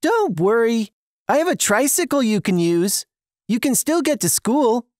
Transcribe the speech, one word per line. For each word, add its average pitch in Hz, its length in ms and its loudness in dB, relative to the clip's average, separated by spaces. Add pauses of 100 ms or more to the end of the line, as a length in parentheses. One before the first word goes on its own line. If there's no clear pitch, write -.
Don't 359 380 0
worry. 226 520 0 (360)
I 240 100 2
have 330 100 2
a 349 80 0
tricycle 277 640 0
you 214 200 0
can 180 180 0
use. 170 460 0 (420)
You 226 120 -2
can 262 160 -2
still 320 260 0
get 285 200 0
to 175 80 -4
school. 240 580 0 (120)